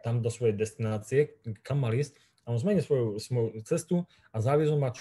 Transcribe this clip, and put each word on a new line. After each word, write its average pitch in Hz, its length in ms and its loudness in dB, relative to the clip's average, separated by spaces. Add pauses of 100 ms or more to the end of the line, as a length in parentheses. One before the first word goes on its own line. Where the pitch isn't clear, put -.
tam 117 240 0
do 117 80 0
svojej 113 240 0
destinácie, 110 800 -2 (240)
kam 139 240 -2
mal 113 80 0
ísť, 143 240 -2 (240)
a 117 160 -2
on - 0 -
zmenil 175 240 2
svoju, 113 400 0
svoju 113 400 -2
cestu 165 340 -2 (380)
a 110 80 -2
zaviezol 147 400 2
ma 131 80 0 (120)